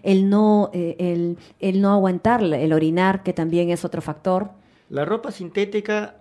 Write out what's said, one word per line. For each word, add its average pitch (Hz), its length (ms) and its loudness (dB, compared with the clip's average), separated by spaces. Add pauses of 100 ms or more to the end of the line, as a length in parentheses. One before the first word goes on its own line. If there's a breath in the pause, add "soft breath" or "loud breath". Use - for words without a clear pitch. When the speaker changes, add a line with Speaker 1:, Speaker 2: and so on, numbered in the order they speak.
Speaker 1:
el 196 260 4
no, 208 440 4
eh, 170 260 -4
el, 170 400 -2 (200 loud breath)
el 190 220 0
no 196 100 4
aguantar 202 520 2
el 156 280 0
orinar, 175 520 2
que 180 100 -4
también 170 380 0
es 170 120 -4
otro 170 180 -8
factor. 185 500 -4 (380 soft breath)
Speaker 2:
La 147 160 -4
ropa 220 260 -4
sintética 208 880 -6